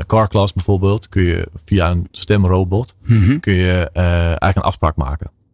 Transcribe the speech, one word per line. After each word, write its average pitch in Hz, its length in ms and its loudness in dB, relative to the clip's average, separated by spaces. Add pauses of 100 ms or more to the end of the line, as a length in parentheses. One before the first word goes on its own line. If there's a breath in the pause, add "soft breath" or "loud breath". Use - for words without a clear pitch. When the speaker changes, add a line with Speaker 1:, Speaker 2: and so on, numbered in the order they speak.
Speaker 1:
CarClass 104 460 0
bijvoorbeeld, 98 560 -2
kun 95 140 -2
je 85 260 -2 (160)
via 87 260 2
een 87 200 -2
stemrobot, 95 840 0 (100)
Speaker 2:
Mhm. 113 340 4
Speaker 1:
kun 104 140 -2
je, 92 400 0
eh, 92 120 0 (120)
eigenlijk 87 400 0
een 95 60 0
afspraak - 340 -2
maken. 71 340 -6 (240)